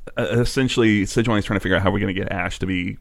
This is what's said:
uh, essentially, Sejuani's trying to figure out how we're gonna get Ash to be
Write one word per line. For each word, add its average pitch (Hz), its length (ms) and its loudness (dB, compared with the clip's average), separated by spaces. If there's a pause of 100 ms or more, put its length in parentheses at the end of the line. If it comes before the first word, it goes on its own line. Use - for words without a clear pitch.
(160)
uh, 123 140 -2
essentially, 117 720 4
Sejuani's 110 420 0
trying 104 140 -2
to - 40 -2
figure 92 140 2
out 85 60 0
how 95 80 2
we're 98 100 0
gonna 98 120 -2
get 90 180 -6
Ash 90 300 -6
to 92 60 -2
be 92 340 -4